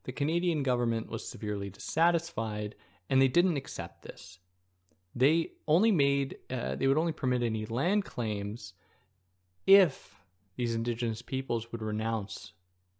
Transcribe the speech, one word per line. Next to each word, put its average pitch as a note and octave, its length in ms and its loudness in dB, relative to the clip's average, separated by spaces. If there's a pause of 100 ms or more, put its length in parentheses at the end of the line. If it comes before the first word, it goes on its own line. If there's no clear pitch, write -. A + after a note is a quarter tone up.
the B2+ 80 -6
Canadian D#3+ 500 0
government A#2+ 460 0
was - 180 -6
severely G#2 440 -4
dissatisfied, A2+ 1040 -2 (340)
and C3+ 140 4
they C3+ 60 4
didn't F3 280 2
accept - 460 -8
this. - 360 -12 (760)
They D3+ 380 2 (140)
only F#3+ 240 4
made, C#3 460 2 (140)
uh, C3 240 -2
they C#3 120 0
would C#3 120 4
only E3+ 140 0
permit B2+ 300 0
any A2 220 0
land D#3 400 0
claims G#2+ 720 -4 (920)
if F#3+ 540 4 (360)
these A#2 180 0
indigenous A#2 480 -2
peoples B2+ 500 -4
would A2 80 -6
renounce G#2+ 720 -2 (480)